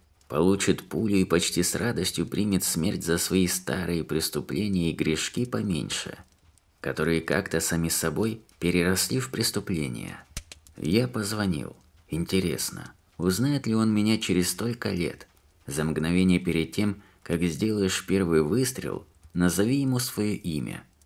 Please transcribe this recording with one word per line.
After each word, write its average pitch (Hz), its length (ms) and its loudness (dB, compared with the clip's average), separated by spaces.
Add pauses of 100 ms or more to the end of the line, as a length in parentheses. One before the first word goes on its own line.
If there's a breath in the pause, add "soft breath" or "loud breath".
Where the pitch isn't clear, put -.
(280)
получит 92 560 2
пулю 101 320 0
и 95 80 6
почти 87 400 2
с - 100 -2
радостью 87 520 -2
примет 98 360 0
смерть 80 420 -2
за 82 140 2
свои 92 300 2
старые 87 560 -2
преступления 82 880 -2
и - 20 -8
грешки 78 520 -2
поменьше, 107 720 -4 (640)
которые 80 420 0
как-то 82 360 0
сами 82 300 0
собой 95 520 -2 (200)
переросли 90 580 2
в 127 120 -4
преступления». 69 920 -4 (520)
Я 113 320 2
позвонил. 101 640 -2 (340)
Интересно, 85 840 -2 (240)
узнает 120 500 0
ли 113 80 2
он 110 180 4
меня 107 240 4
через 90 340 2
столько 113 400 -4
лет? 87 360 -4 (400)
За 71 160 -4
мгновение 85 560 4
перед 82 320 0
тем, 104 320 -2 (220 loud breath)
как 85 180 0
сделаешь 95 640 0
первый 85 360 4
выстрел, 76 680 -2 (260)
назови 92 460 4
ему 131 180 2
своё 104 360 -2
имя. 69 500 -6 (220)